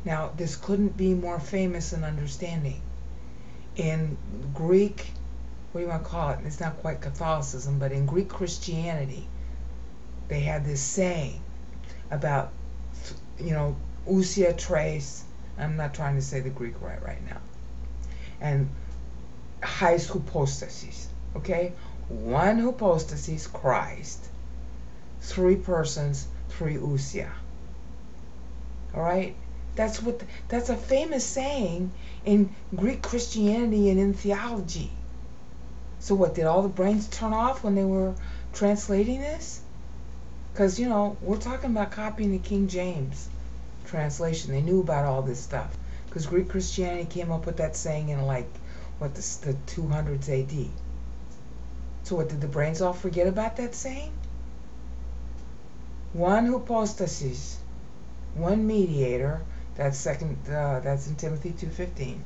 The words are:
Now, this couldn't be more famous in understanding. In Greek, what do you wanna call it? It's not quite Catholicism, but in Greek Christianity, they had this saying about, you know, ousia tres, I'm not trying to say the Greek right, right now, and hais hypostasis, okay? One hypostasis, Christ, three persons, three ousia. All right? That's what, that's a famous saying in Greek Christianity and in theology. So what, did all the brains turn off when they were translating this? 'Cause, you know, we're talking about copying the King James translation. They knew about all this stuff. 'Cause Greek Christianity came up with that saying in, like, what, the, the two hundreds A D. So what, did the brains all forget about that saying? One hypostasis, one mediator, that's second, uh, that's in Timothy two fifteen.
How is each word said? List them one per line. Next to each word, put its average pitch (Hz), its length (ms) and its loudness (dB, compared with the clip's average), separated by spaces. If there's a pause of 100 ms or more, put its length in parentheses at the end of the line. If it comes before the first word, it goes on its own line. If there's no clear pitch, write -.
Now, 156 320 0
this 165 200 -2
couldn't 202 420 2
be 190 160 6
more 175 260 0
famous 180 540 0
in 160 100 0
understanding. 151 760 -2 (920)
In 160 420 0 (360)
Greek, 185 580 4 (600)
what 170 100 -4
do 175 40 -2
you 170 60 -2
wanna 160 120 0
call 160 280 0
it? 131 140 -2
It's 151 140 -4
not 160 180 -2
quite 156 240 -4
Catholicism, 139 800 0
but 135 120 2
in 139 140 2
Greek 180 240 4
Christianity, 165 1000 -2 (1000)
they 147 120 0
had 147 260 2
this 143 160 0
saying 175 600 0 (680)
about, 147 420 2 (880)
you 165 120 0
know, 147 240 2 (320)
ousia 185 500 6
tres, 156 680 0 (340)
I'm 156 200 0
not 147 160 -2
trying 143 220 0
to 135 60 4
say 135 180 0
the 131 100 -2
Greek 117 320 -4
right, 87 220 -6
right - 240 -6
now, - 140 -6 (1000)
and 139 300 2 (920)
hais 175 440 4
hypostasis, - 1000 -2 (280)
okay? 175 380 0 (360)
One 180 500 4
hypostasis, 165 880 2
Christ, - 800 0 (960)
three 185 340 6
persons, 151 720 0 (220)
three 156 260 -2
ousia. - 560 0 (1600)
All 156 80 -2
right? 180 340 2 (400)
That's 220 280 0
what, 233 180 0 (280)
that's 240 200 0
a 240 60 4
famous 277 500 2
saying 202 680 0 (340)
in 208 280 8 (220)
Greek 208 260 2
Christianity 214 880 4
and 185 100 8
in 196 140 6
theology. 202 760 0 (1080)
So - 140 2
what, 185 220 6
did 170 100 4
all 170 160 8
the 196 80 4
brains 196 380 4
turn 220 260 -2
off 247 300 2
when 202 120 4
they 196 100 6
were 190 280 4 (400)
translating 208 680 4
this? 302 400 -4 (920)
'Cause, 190 240 6
you 240 100 2
know, 208 340 4
we're 196 160 2
talking 254 340 -2
about 208 200 2
copying 214 400 0
the 185 60 2
King 196 300 2
James 180 600 -2 (560)
translation. 156 640 0
They 139 100 4
knew 180 200 6
about 151 240 4
all 135 180 2
this 127 160 -2
stuff. - 360 -4 (360)
'Cause 160 160 -2
Greek 185 220 2
Christianity 180 560 0
came 170 260 -2
up 165 160 0
with 165 100 -4
that 156 180 0
saying 151 340 -2
in, 139 180 0
like, 127 200 0 (520)
what, 143 160 -4
the, - 260 -6
the 139 120 0 (120)
two 160 220 -4
hundreds 147 420 0
A 135 140 2
D. 139 260 -2 (1300)
So 180 140 -2
what, 156 120 2
did 147 120 -2
the 151 60 -2
brains 156 360 2
all 180 100 4
forget 175 320 2
about 214 320 2
that 240 160 -2
saying? 277 380 -6 (2000)
One 185 340 6
hypostasis, 208 1120 0 (800)
one 196 320 4
mediator, 143 720 4 (340)
that's 139 220 0
second, 147 400 -2 (100)
uh, 143 340 0
that's 139 260 0
in 151 80 -2
Timothy 160 360 -2
two 165 180 -4
fifteen. - 560 -4